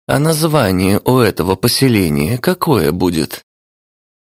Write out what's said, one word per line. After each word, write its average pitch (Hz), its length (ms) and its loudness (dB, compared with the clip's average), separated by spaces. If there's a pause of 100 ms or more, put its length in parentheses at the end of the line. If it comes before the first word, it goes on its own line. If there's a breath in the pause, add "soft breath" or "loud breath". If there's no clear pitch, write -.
а 135 120 0
название 139 840 0
у 127 140 2
этого 95 380 0
поселения 101 800 0
какое 123 540 0
будет?» 87 500 -2 (840)